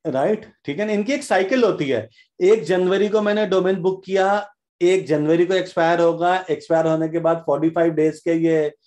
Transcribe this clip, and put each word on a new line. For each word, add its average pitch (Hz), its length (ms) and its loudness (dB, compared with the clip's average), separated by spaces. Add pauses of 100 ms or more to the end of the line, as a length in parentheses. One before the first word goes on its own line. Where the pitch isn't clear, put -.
राइट, 156 460 -4 (120)
ठीक 143 140 -8
है 214 60 -2
ना? 214 80 -4
इनकी 208 200 -2
एक 285 100 -6
साइकिल 220 400 0
होती 160 260 0
है। 110 200 -4 (320)
एक 196 220 4
जनवरी 185 460 0
को 214 120 0
मैंने 208 240 0
डोमेन 185 300 0
बुक 190 300 -4
किया, 190 480 0 (280)
एक 180 260 2
जनवरी 156 380 2
को 185 80 -2
एक्सपायर 170 460 0
होगा, 170 500 0
एक्सपायर 160 380 0
होने 160 220 0
के 165 100 -4
बाद 165 180 0
फ़ोर्टी 156 320 -2
फ़ाइव 165 240 0
डेज 156 260 0
के 170 140 -2
ये 160 420 0 (120)